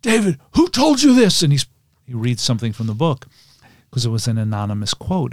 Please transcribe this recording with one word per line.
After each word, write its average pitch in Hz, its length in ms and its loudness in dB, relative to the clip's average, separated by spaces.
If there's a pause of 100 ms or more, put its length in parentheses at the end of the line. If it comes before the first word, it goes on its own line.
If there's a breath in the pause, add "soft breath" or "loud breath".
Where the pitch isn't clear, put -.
David, 214 360 0 (160)
who 330 140 4
told 277 340 2
you 285 120 6
this? 240 280 4
And 147 100 2
he's, 143 140 0 (400)
he 127 80 -16
reads 117 280 -2
something 117 300 -2
from 113 140 -6
the 113 80 -4
book 151 320 -2 (640 soft breath)
cause 123 140 -6
it 117 60 -2
was 113 180 -4
an 113 100 -2
anonymous 104 560 -4
quote. 170 380 -6